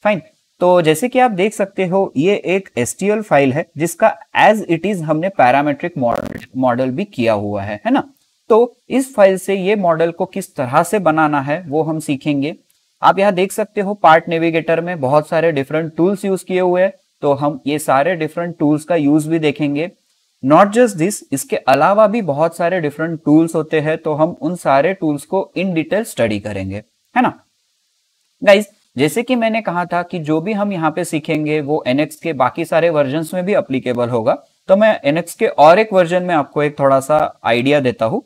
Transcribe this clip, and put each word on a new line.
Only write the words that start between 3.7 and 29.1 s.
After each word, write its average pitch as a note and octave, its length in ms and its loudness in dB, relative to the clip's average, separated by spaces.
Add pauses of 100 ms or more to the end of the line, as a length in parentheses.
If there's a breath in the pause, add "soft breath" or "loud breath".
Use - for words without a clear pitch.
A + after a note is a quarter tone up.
जिसका E3+ 400 0 (220)
as G#3 260 4
it E3 200 -2
is G#3 100 -2
हमने D#3+ 340 -2
पैरामीट्रिक C#3+ 680 0
मॉड-, - 460 -4 (140)
मॉडल B2+ 320 0
भी D3+ 160 -4
किया A2+ 280 0
हुआ G#2 300 -4
है, G#2 220 -8
है A#3 60 0
ना? - 180 0 (400)
तो A#3 260 4 (140)
इस C4 260 -4
फाइल G3 220 4
से G3 180 -2
ये G3 200 0
मॉडल E3+ 360 0
को F3+ 140 -4
किस - 300 -12
तरह C#3 280 0
से G#3+ 160 -2
बनाना D#3 420 2
है, D3+ 260 -4
वो D3+ 160 0
हम D#3 160 -2
सीखेंगे। D3 560 -4 (480)
आप F3 160 -4
यहाँ G3 140 0
देख F#3 180 -2
सकते G#3 300 -6
हो, G3 120 -4
पार्ट E3 360 2
नेविगेटर E3 520 -2
में E3+ 200 -6
बहुत D3 280 0
सारे E3 220 0
डिफरेंट D3+ 440 -4
टूल्स F#3+ 300 0
यूज़ F#3+ 200 -4
किए F3+ 160 -2
हुए F3+ 200 2
हैं, F#3+ 120 2 (280)
तो C#3+ 120 0
हम C#3+ 340 -4
ये D3 120 -2
सारे D3 360 2
डिफरेंट E3 420 -6
टूल्स D3+ 260 0
का F3 120 -2
यूज़ D3+ 340 2
भी E3 100 0
देखेंगे। D3+ 520 -2 (540)
Not G#3 220 6
just A3 260 2
this, F3+ 220 -2 (160)
इसके C#3 240 -4
अलावा G3 520 4
भी A3+ 140 0
बहुत D#3+ 360 -2
सारे F3+ 240 -2
डिफरेंट D#3+ 440 -4
टूल्स D#3+ 300 4
होते D#3 240 0
हैं, D#3 180 -2
तो E3 160 -4
हम D3 280 0
उन F3 140 -4
सारे D3+ 380 2
टूल्स D3+ 320 -4
को - 320 -4
in F3+ 100 -2
detail E3+ 360 -2
स्टडी A2+ 360 -2
करेंगे, G2 360 -8 (400)
है B3+ 60 2
ना? - 220 -2 (1000)
गाइस, G3+ 240 4 (300)
जैसे D3+ 260 0